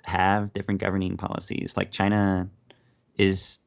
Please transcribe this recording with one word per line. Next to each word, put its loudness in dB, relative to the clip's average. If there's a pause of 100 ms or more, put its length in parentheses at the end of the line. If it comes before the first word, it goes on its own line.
have 0
different -4
governing 0
policies. -6
Like, -2
China 2 (680)
is 0